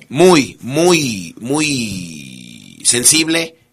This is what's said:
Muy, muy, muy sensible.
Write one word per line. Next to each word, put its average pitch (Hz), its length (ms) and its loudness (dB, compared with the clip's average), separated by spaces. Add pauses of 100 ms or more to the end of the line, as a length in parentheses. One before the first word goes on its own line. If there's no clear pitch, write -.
Muy, 143 540 4
muy, 135 800 0
muy 85 1400 -8
sensible. 160 720 0 (160)